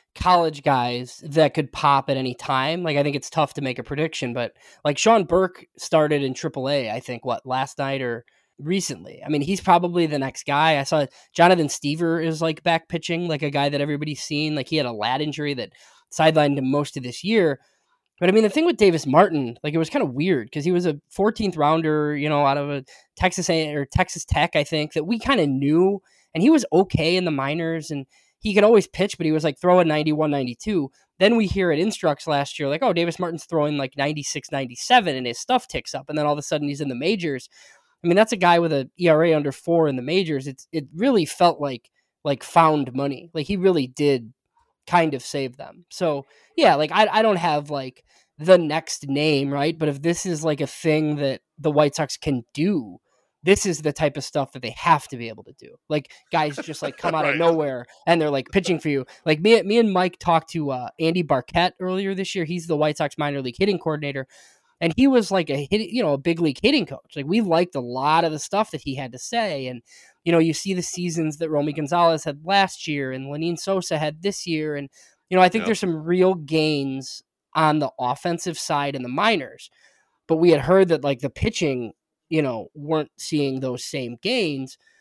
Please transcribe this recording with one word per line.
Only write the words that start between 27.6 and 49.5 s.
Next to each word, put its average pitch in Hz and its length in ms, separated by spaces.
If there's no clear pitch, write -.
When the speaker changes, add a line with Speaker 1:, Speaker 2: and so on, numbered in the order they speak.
Speaker 1:
and 143 140
he 214 140
could 208 100
always 214 240
pitch, - 300
but 165 80
he 156 80
was, 156 100
like, 151 160
throwing 180 300
ninety-one, 151 420
ninety-two. 139 600
Then 214 160
we 220 100
hear 185 280
at 143 40
Instructs 175 480
last 143 320
year, 143 120
like, 151 120
"Oh, 240 120
Davis 170 260
Martin's 170 240
throwing, 151 320
like, 139 220
ninety-six, 147 520
ninety-seven," 147 640
and 131 140
his 120 100
stuff - 300
ticks - 260
up, 139 140
and 151 100
then 151 80
all 147 60
of 147 80
a - 20
sudden 147 280
he's 143 100
in 151 80
the 131 80
majors. 156 540
I 170 60
mean, 170 80
that's 220 160
a 226 60
guy 175 220
with 170 120
a 139 260
E 175 120
R 156 160
A 165 80
under 147 180
four 165 380
in 135 80
the 127 40
majors. 151 460
It's, 135 240
it 156 140
really 208 300
felt 170 340
like, 139 320
like, 143 200
found 151 500
money. 139 400
Like, 156 140
he 202 100
really 175 300
did 127 440
kind 165 280
of 127 80
save 131 340
them. - 320
So, 151 360
yeah, 220 200
like, 151 180
I, 208 180
I 214 120
don't 214 140
have, 151 340
like, 135 320
the 180 220
next 156 480
name, 139 440